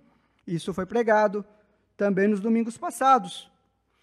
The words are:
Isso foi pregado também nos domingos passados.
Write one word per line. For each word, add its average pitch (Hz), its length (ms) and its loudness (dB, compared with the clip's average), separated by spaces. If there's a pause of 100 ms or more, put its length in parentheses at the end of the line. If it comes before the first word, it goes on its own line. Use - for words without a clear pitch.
(460)
Isso 170 280 -6
foi 185 100 -6
pregado 214 600 0 (520)
também 202 320 2
nos 208 100 2
domingos 226 380 0
passados. 262 720 0 (520)